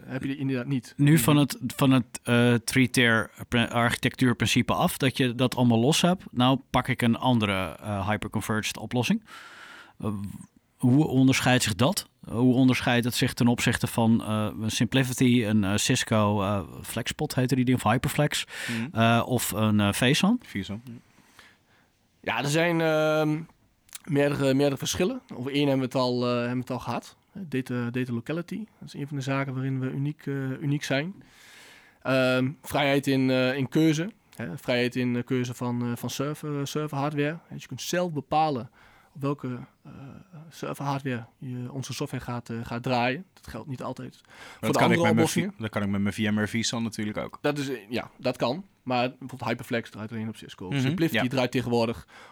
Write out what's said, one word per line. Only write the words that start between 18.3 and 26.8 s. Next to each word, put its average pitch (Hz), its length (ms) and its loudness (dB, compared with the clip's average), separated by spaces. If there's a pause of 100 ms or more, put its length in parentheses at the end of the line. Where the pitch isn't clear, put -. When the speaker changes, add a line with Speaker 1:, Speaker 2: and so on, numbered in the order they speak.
Speaker 3:
Mhm. 113 200 -4
Speaker 2:
eh, 117 260 4
of - 260 -2
een, 107 280 2
eh, 101 120 4
vsan? 156 540 2
Speaker 3:
vsan. 101 360 -8 (1400)
Speaker 1:
Ja, 113 180 -4
er 135 100 -2
zijn, 165 320 2
ehm, 156 600 2 (640)
meerdere, 139 500 2
meerdere 139 240 2
verschillen. 247 440 -2 (120)
Over 123 180 -8
één 143 160 2
hebben 135 120 2 (100)
we - 40 -8
het - 20 -6
al, 123 300 0
eh, 123 100 0
hebben 120 180 -2
we 127 60 -4
het 123 120 -8
al 123 80 -4
gehad. - 380 -8 (160)